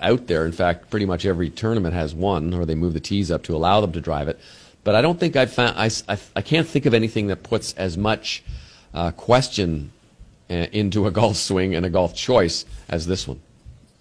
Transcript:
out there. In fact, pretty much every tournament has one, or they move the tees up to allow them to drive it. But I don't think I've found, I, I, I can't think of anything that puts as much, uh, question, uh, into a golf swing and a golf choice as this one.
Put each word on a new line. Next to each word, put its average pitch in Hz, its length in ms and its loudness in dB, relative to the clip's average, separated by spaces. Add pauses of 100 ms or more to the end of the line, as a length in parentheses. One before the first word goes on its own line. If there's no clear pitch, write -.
out 120 240 2
there. 80 180 0
In 82 80 -2
fact, 87 380 0
pretty 107 160 0
much 87 180 -2
every 85 240 0
tournament 101 460 -2
has 80 200 -2
one, 85 380 0
or 87 140 -2
they 80 80 -2
move 85 180 0
the 78 80 -2
tees 98 300 -2
up 80 140 0
to 85 120 -4
allow 90 240 4
them 98 120 0
to 82 100 -6
drive 73 260 -2
it. 80 100 -6 (460)
But 104 120 4
I 110 40 6
don't 170 180 2
think 160 180 0
I've 131 160 2
found, 120 260 2
I, 110 120 2 (180)
I, 104 100 -2 (160)
I 101 80 -2
can't 156 240 0
think 139 200 -2
of 117 60 4
anything 110 360 2
that 92 160 -4
puts - 300 -4
as 90 220 -4
much, 104 460 -2 (500)
uh, 85 200 -2
question, 90 800 0 (580)
uh, 87 220 -2
into 104 340 0
a 98 60 0
golf 107 240 4
swing 92 400 0
and 90 100 0
a - 20 -2
golf 87 280 0
choice 104 500 2 (220)
as 82 180 -4
this 92 220 -2
one. 67 120 -10 (600)